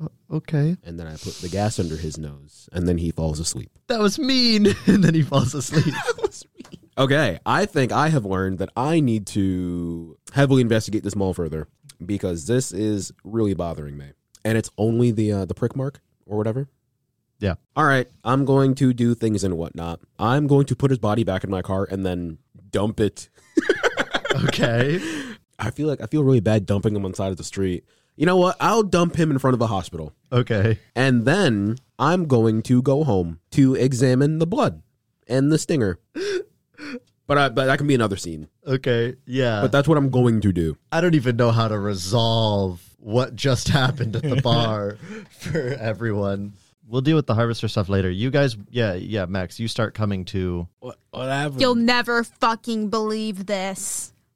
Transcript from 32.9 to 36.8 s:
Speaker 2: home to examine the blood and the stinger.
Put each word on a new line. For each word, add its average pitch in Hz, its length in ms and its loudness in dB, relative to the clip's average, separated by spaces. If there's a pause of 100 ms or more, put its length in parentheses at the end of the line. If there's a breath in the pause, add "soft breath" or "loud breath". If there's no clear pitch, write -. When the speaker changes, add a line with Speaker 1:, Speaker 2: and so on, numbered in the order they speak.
Speaker 2:
home 90 360 0 (120)
to 131 220 6
examine 131 640 2
the 165 80 2
blood 170 360 -2 (440)
and 135 240 2
the 156 80 4
stinger. 113 400 0 (1300 loud breath)